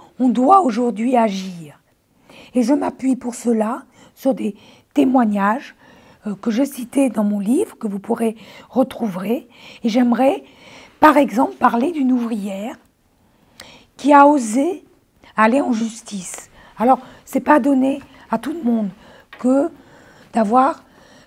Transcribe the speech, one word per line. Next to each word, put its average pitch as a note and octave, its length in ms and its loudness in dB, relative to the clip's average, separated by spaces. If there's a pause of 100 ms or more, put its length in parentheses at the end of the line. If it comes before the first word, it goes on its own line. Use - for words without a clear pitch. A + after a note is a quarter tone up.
(180)
on B3+ 100 2
doit B3+ 320 4
aujourd'hui A#3+ 560 -2
agir. F#3+ 640 -4 (720)
Et B3 80 2
je A#3+ 120 2
m'appuie C4+ 420 -2
pour A#3+ 180 -8
cela A3+ 500 -2 (300)
sur C4 200 -2
des G#3+ 200 -6 (380)
témoignages, A#3+ 840 0 (520)
euh, G#3 80 -8
que A#3 160 -6
je A3 120 0
citais C4+ 460 -2
dans G#3+ 160 -2
mon G#3 140 -2
livre, B3 400 -2
que A3+ 80 -10
vous G3+ 140 -6
pourrez A3+ 360 -4 (320)
retrouver. A3 800 -4 (340)
Et A#3+ 60 -2
j'aimerais, B3 560 2 (540)
par D4 180 6
exemple, C4+ 380 0
parler B3 380 0
d'une C4 200 0
ouvrière A3 640 -6 (1200)
qui C#4 160 2
a C#4+ 140 8
osé C#4 580 0 (540)
aller A3+ 240 2
en B3+ 100 -2
justice. G#3+ 760 -10 (260)
Alors, B3 220 2 (260)
c'est - 160 -4
pas D4 200 2
donné C4+ 420 0 (300)
à A3+ 60 -2
tout C#4 140 -8
le E4 100 -10
monde A3 280 -2 (500)
que C#4 300 2 (640)
d'avoir, B3+ 520 0 (420)